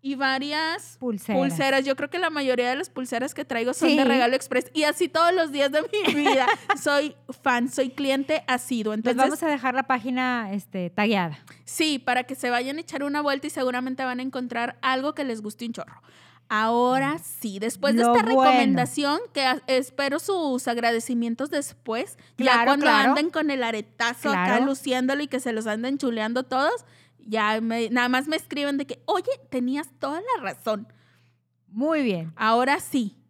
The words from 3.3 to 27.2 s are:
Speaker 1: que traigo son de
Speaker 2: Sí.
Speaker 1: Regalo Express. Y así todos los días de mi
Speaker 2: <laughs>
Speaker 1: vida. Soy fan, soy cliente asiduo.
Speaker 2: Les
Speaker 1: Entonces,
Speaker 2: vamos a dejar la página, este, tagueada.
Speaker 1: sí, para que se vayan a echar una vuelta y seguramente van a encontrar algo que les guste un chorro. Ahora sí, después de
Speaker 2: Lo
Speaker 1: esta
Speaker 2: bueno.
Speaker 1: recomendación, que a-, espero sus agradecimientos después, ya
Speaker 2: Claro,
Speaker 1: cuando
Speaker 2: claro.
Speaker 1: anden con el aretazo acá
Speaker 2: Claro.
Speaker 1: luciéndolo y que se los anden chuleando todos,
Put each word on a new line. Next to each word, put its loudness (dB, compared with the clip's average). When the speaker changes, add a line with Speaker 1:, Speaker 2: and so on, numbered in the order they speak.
Speaker 1:
que -8
traigo -2
son 2
de 6
Speaker 2:
Sí. 6
Speaker 1:
Regalo 4
Express. -2
Y 0
así 2
todos 4
los 0
días 2
de 0
mi 0
Speaker 2:
<laughs> -
Speaker 1:
vida. 4
Soy 0
fan, 0
soy 0
cliente 0
asiduo. -2
Speaker 2:
Les -2
Speaker 1:
Entonces, 0
Speaker 2:
vamos 0
a 2
dejar 0
la 0
página, -2
este, -6
tagueada. 0
Speaker 1:
sí, -2
para 0
que -10
se -4
vayan -2
a -8
echar -8
una -2
vuelta -2
y -6
seguramente -4
van -4
a -6
encontrar -4
algo 0
que -6
les -4
guste -10
un -8
chorro. -14
Ahora 0
sí, -10
después 0
de 4
Speaker 2:
Lo 6
Speaker 1:
esta 4
Speaker 2:
bueno. 4
Speaker 1:
recomendación, 2
que -2
a-, 0
espero -2
sus -2
agradecimientos -2
después, -6
ya 0
Speaker 2:
Claro, 6
Speaker 1:
cuando 4
Speaker 2:
claro. 6
Speaker 1:
anden 2
con -2
el -2
aretazo -4
acá 2
Speaker 2:
Claro. 4
Speaker 1:
luciéndolo 0
y -6
que -4
se -4
los -4
anden -2
chuleando -2
todos, 0